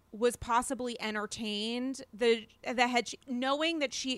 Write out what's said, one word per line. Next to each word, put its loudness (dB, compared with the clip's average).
was 2
possibly 0
entertained, -4
the, 4
the 4
head, 2
she, -12
knowing 0
that -2
she, -2